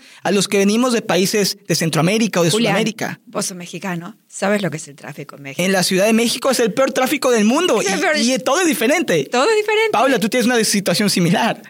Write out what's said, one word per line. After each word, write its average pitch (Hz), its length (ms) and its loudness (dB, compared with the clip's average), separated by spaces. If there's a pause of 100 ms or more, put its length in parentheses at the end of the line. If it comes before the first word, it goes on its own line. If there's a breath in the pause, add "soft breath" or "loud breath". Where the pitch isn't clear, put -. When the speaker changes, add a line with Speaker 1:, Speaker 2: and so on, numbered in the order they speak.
(220 loud breath)
Speaker 1:
a 156 80 -2
los 190 160 0
que 202 120 0
venimos 220 340 2
de 226 100 0
países 190 640 0
de 170 80 0
Centroamérica 180 640 0
o 170 60 2
de 170 80 2
Speaker 2:
Julián, 214 220 0
Speaker 1:
Sudamérica. - 520 -4
Speaker 2:
vos 202 200 -6
sos 190 100 -10
mexicano, 175 580 -10 (140)
sabes 202 340 -2
lo 175 80 -2
que 143 60 -8
es 156 100 -10
el 143 80 -20
tráfico 147 400 -16
en 139 80 -18
México. 139 220 -6
Speaker 1:
En 190 80 0
la 185 100 2
Ciudad 190 240 2
de 226 60 4
México 226 360 0
es 240 120 0
el 233 120 2
peor 262 200 0
tráfico 262 400 0
del 220 120 2
mundo 269 360 2
Speaker 2:
Es 190 100 0
Speaker 1:
y, - 20 0
Speaker 2:
el 277 60 -2
peor. 311 180 0
Speaker 1:
y 254 220 0
todo 302 220 0
es 359 80 2
diferente. 233 560 0
Speaker 2:
Todo 262 260 0
es 440 60 2
diferente. 427 340 0
Speaker 1:
Paula, 262 300 2
tú 214 80 -2
tienes 247 180 0
una 240 160 2
situación 202 480 0
similar. 185 600 0